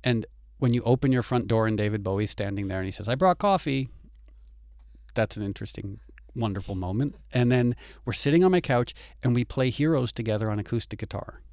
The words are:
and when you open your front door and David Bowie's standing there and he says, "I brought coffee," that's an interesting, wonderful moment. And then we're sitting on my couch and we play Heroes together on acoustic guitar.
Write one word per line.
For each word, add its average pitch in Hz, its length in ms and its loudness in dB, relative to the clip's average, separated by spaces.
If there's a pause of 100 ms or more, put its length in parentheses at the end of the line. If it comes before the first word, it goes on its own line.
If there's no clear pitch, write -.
and 117 220 0 (320)
when 123 160 2
you 120 80 2
open 127 300 2
your 123 100 2
front 117 260 -2
door 110 200 4
and 110 100 0
David 104 260 -2
Bowie's 98 280 -2
standing 101 360 -4
there 95 120 -4
and 92 60 -4
he 95 60 -6
says, 98 160 -8
"I 117 60 0
brought 175 240 2
coffee," 143 520 0 (1200)
that's 110 240 -2
an 104 60 -6
interesting, 101 560 -8 (340)
wonderful 101 400 -4
moment. 98 420 -4 (160)
And 123 200 2
then 120 240 2 (280)
we're 117 100 -4
sitting 165 300 4
on 185 80 6
my 180 100 4
couch 123 340 0 (260)
and 120 140 2
we 123 100 2
play 131 240 0
Heroes 143 420 2
together 110 380 -2
on 107 80 0
acoustic 107 420 -4
guitar. - 420 -10 (120)